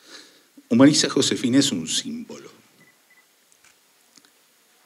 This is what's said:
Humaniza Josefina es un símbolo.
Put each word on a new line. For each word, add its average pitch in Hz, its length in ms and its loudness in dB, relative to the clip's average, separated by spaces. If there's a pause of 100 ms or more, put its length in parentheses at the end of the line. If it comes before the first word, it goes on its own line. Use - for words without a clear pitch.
(680)
Humaniza 143 420 4
Josefina 131 480 0
es - 140 0
un 82 140 -6
símbolo. - 640 -10 (2250)